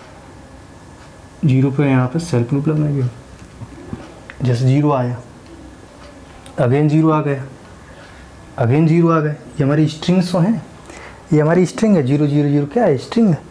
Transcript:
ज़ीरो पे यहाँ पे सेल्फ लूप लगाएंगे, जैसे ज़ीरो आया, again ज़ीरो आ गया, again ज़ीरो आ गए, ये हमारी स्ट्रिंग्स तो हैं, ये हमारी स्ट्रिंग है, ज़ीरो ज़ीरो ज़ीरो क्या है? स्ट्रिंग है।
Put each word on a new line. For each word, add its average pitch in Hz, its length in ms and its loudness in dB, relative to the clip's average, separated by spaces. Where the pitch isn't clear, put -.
ज़ीरो 131 260 2
पे 143 120 -2
यहाँ 131 240 2
पे 165 120 -6
सेल्फ 123 340 -4
लूप 143 140 -2
लगाएंगे, 147 360 -2
जैसे 127 240 0
ज़ीरो 147 260 2
आया, 123 280 -2
again 143 320 2
ज़ीरो 156 200 4
आ 151 120 2
गया, 139 240 -4
again 131 300 2
ज़ीरो 170 220 4
आ 160 100 2
गए, 151 100 -2
ये - 340 -6
हमारी 147 240 2
स्ट्रिंग्स 175 440 -2
तो 185 80 0
हैं, 190 220 0
ये 151 80 4
हमारी 170 240 2
स्ट्रिंग 214 300 0
है, 151 100 2
ज़ीरो 143 220 2
ज़ीरो 147 220 0
ज़ीरो 143 160 0
क्या 233 200 0
है? 160 120 2
स्ट्रिंग 226 320 0
है। 151 100 0